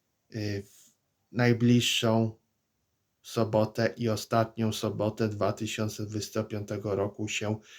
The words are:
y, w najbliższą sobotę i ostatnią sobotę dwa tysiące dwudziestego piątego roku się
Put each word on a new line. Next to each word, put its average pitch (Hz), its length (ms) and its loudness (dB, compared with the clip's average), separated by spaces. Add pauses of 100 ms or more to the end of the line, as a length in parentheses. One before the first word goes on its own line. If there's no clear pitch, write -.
(340)
y, 104 320 -4
w - 200 -20 (500)
najbliższą 117 1000 4 (840)
sobotę 110 760 0
i 117 120 -2
ostatnią 110 640 0
sobotę 107 560 -2
dwa 101 240 0
tysiące 110 540 -4
dwudziestego 107 420 -6
piątego 104 460 -6
roku 104 340 -4
się 110 320 -4 (180)